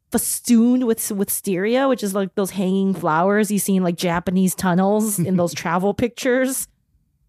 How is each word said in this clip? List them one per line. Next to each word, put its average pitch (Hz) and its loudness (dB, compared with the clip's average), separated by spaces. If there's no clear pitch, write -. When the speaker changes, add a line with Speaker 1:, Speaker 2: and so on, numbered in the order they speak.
Speaker 1:
festooned 240 2
with 226 0
s-, - -6
wisteria, 202 0
which 254 0
is, 196 -4
like, 196 -4
those 190 -2
hanging 190 0
flowers 185 2
you 202 0
see 190 0
in, 185 2
like, 175 0
Japanese 180 0
tunnels 196 0
in 180 0
those 175 0
Speaker 2:
<laughs> - -8
Speaker 1:
travel 180 0
pictures. 254 -2